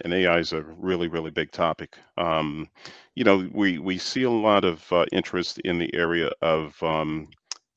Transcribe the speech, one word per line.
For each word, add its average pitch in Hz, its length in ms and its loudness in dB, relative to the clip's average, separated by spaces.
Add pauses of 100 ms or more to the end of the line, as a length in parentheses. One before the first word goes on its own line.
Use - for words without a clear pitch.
and 87 120 -4
A 92 140 4
I 85 100 6
is 85 160 -2
a 80 80 -4
really, 87 460 -4
really 80 240 -4
big 78 200 -4
topic. 85 460 -2 (220)
Um, 78 500 0 (460)
you 127 80 0
know, 98 280 4
we, 95 280 2
we 92 180 -2
see - 260 -4
a 127 60 2
lot 107 340 4
of, 87 300 -2
uh, 87 180 4
interest - 480 -4
in 85 200 -2
the 85 160 -2
area 85 340 0 (140)
of, 80 400 0
um, 78 460 -2 (460)